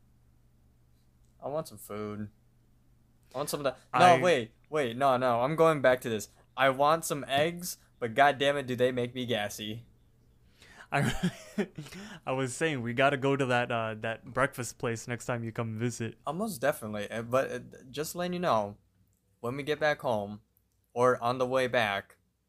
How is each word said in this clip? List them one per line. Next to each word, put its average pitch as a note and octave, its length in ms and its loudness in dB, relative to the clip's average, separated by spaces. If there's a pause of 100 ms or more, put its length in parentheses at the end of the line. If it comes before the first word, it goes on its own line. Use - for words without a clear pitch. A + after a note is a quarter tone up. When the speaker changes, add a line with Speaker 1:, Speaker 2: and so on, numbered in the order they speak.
(1400)
Speaker 1:
I B2+ 40 -6
want D#3 200 -6
some G#2+ 100 -18
food. G#2 500 -8 (1080)
I B2+ 40 -8
want D3 120 -4
some D3+ 100 -4
of C#3+ 40 -4
that. C3+ 140 -2 (140)
No, B2+ 80 4
Speaker 2:
I F3 200 10
Speaker 1:
wait, D3+ 320 2 (180)
wait, C3 260 -2
no, C3+ 200 4
no. B2 240 2
I'm C#3+ 160 0
going D#3+ 260 4
back B2+ 200 6
to B2+ 60 -6
this. G#2+ 200 -4 (280)
I C3+ 140 4
want D3 340 4
some D3 240 -4
eggs, E3+ 500 -2 (200)
but A2+ 160 -6
God C3+ 240 6
damn C#3 180 2
it, C#3 100 -4
do B2 100 -4
they B2+ 160 2
make B2 220 -4
me B2+ 120 -6
gassy. G#2+ 560 -4 (1120)
Speaker 2:
I, C#3+ 200 0 (440)
<laughs> F#3 680 -10
I C3 60 -2
was C3 220 -2
saying D#3 280 -2
we A#2 120 -4
gotta C3+ 220 4
go C#3 200 2
to C3+ 100 0
that, B2 260 0
uh, A2+ 280 -2
that A2+ 240 -6
breakfast B2+ 540 -4
place A#2 300 -4
next A#2+ 180 -8
time A#2+ 160 -4
you A2+ 80 -6
come A2+ 280 -6
visit. A#2 360 -4 (120)
Speaker 1:
Uh, C#3+ 60 -4
most F3+ 280 -6
definitely, G#2+ 500 -2
uh, A2+ 120 -6
but, B2 280 0
uh, B2 80 -8 (320)
just C#3+ 240 -8
letting F3+ 200 -6
you F3+ 40 -4
know, A2+ 380 0 (640)
when A#2+ 160 -6
we C#3+ 80 -8
get D3 160 -2
back D3+ 200 0
home, G#2 400 -2 (540)
or B2 280 4
on B2 160 0
the B2+ 80 2
way C3 200 2
back, A2 500 0 (320)